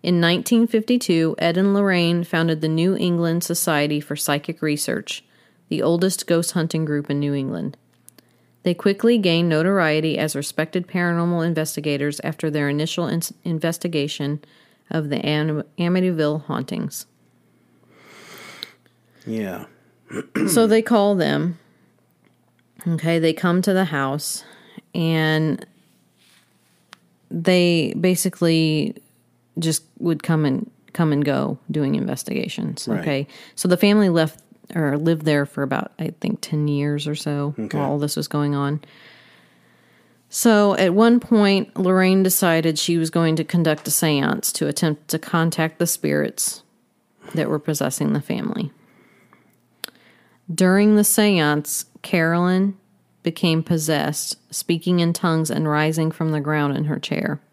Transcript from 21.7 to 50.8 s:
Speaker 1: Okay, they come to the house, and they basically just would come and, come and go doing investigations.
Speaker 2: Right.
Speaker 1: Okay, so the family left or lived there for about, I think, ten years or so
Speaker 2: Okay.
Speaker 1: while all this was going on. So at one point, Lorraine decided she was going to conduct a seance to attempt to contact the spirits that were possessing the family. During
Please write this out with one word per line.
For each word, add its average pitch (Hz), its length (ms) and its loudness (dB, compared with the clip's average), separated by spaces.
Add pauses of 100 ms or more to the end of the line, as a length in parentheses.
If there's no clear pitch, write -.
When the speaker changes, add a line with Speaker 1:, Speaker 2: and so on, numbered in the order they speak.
Speaker 1:
Okay, 165 320 0
they 160 140 2
come 180 300 2
to 202 100 2
the 190 120 2
house, 143 600 -4 (500)
and 156 680 0 (1600)
they 175 680 2
basically 165 960 2 (640)
just 160 240 -2 (160)
would 170 240 -2
come 156 220 2
and, 135 240 -2 (240)
come 160 180 2
and 143 140 2
go 139 320 -2 (120)
doing 147 260 -2
investigations. - 920 -6
Speaker 2:
Right. - 140 -2
Speaker 1:
Okay, 143 260 -2 (280)
so - 120 -4
the 180 80 4
family 202 340 6
left 165 300 2 (360)
or 147 220 0
lived 160 280 0
there 143 200 2
for 143 180 -6
about, - 360 -4
I 160 220 -6
think, - 180 -4
ten 151 300 -2
years 147 380 -2
or 147 80 -4
so 147 440 -4
Speaker 2:
Okay. 110 180 -6
Speaker 1:
while 143 140 0
all 147 80 -2
this 147 160 -2
was 151 140 -4
going 147 260 0
on. 139 240 -2 (1500)
So 208 460 4
at 180 180 2
one 233 260 6
point, 202 580 2
Lorraine 185 460 4
decided 165 560 2
she 170 180 0
was 160 120 0
going 165 280 2
to 160 60 -2
conduct 160 440 0
a 151 40 -2
seance 147 600 0
to 147 140 -2
attempt 151 420 -2
to 160 100 -2
contact 160 600 -2
the 170 80 0
spirits - 760 -4 (720)
that 160 160 -2
were 151 100 -2
possessing 147 540 -2
the 143 80 -2
family. - 500 -6 (1800)
During 190 420 6